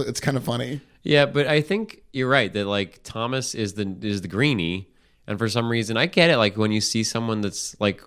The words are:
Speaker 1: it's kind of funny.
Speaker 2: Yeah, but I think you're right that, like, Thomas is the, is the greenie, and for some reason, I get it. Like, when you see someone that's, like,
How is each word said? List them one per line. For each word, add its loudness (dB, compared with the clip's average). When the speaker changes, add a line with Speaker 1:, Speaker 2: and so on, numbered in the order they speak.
Speaker 1:
it's -6
kind -2
of -2
funny. -4
Speaker 2:
Yeah, 4
but 0
I 4
think -4
you're -2
right 4
that, -2
like, -2
Thomas -4
is -4
the, -4
is -2
the -6
greenie, 0
and -4
for 0
some 0
reason, -2
I 2
get 4
it. 4
Like, 2
when 2
you 2
see 0
someone -2
that's, -6
like, 0